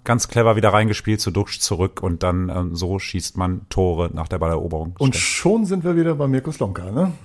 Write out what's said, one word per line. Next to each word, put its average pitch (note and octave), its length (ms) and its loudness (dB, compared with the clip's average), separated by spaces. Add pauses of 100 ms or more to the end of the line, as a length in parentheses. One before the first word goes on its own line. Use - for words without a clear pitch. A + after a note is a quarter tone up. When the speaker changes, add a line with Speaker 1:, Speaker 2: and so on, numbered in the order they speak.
Speaker 1:
ganz A#2+ 220 2
clever A2+ 280 4
wieder A2 180 4
reingespielt, G#2+ 480 2
zu - 80 -2
Duxch F#2+ 300 -2
zurück F#2 420 -2
und F2 220 -2
dann, F2+ 260 0
ähm, E2+ 260 -4
so F#2 240 -2
schießt - 380 -6
man F#2 320 -2
Tore E2+ 440 0
nach E2 140 -6
der F2+ 120 -4
Balleroberung. E2 580 -2
Speaker 2:
Und C3+ 180 2
Speaker 1:
Stimmt. - 80 -2
Speaker 2:
schon G#3+ 420 2
sind F#3 180 -2
wir F3 120 0
wieder E3 200 2
bei D3 120 0
Mirko C3 240 0
Slomka, F#2+ 380 -6
ne? E3 220 0 (140)